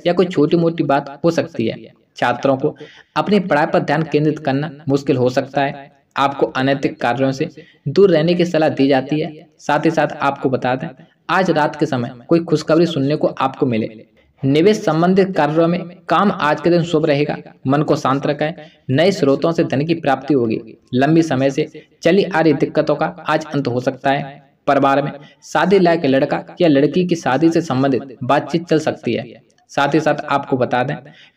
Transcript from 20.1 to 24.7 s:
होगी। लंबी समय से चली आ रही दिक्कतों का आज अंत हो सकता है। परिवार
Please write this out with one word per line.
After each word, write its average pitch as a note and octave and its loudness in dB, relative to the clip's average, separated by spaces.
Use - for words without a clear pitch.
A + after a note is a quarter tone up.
होगी। A#2 0
लंबी D3 2
समय C#3 0
से D3 -4
चली F3+ 4
आ E3+ -2
रही D#3+ 4
दिक्कतों D3 0
का D#3 -2
आज D#3 0
अंत C#3+ -4
हो A#2+ -2
सकता C3+ -2
है। C#3+ -6
परिवार C#3 2